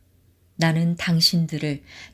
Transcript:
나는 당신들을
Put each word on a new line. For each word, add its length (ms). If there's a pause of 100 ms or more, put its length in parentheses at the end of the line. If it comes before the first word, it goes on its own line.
(560)
나는 400
당신들을 880 (300)